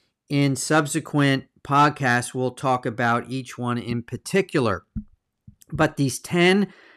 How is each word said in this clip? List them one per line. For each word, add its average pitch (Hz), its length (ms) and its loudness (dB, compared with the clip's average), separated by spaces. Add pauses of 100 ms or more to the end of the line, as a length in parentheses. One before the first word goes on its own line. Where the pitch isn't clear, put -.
(300)
in 139 260 2
subsequent 143 880 0 (180)
podcasts, 139 720 2
we'll 127 200 -2
talk 127 340 -2
about 120 420 -2
each 127 300 -8
one 120 180 -2
in 120 260 -4
particular. 127 840 -2 (840)
But - 280 0
these 135 200 0
ten 185 540 2 (240)